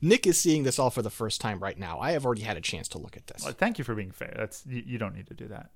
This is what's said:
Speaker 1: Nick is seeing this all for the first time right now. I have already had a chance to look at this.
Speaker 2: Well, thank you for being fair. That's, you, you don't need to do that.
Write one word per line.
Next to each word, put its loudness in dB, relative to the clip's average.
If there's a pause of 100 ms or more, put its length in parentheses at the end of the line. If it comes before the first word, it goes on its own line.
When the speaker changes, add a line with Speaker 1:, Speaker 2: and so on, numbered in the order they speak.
Speaker 1:
Nick 6
is 8
seeing 6
this 2
all 4
for 0
the -4
first -4
time -2
right -4
now. -6
I 0
have 0
already 2
had -2
a -8
chance -4
to -10
look -12
at -18
this. -12
Speaker 2:
Well, -4
thank 2
you -4
for -2
being -6
fair. -10
That's, -6
you, -6
you -4
don't -4
need -12
to -16
do -12
that. -14